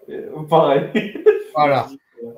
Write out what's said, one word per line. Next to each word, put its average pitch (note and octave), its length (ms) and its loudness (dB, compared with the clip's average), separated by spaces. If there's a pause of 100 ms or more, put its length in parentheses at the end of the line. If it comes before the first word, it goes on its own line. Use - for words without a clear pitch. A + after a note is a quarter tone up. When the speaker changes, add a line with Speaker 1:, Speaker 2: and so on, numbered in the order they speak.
Speaker 1:
Et, - 180 -12 (240)
pareil. D3+ 440 4
<laughs> - 640 0
Speaker 2:
Voilà. C#3+ 280 2
Speaker 1:
Logique, - 180 -16 (200)
ouais. - 160 -14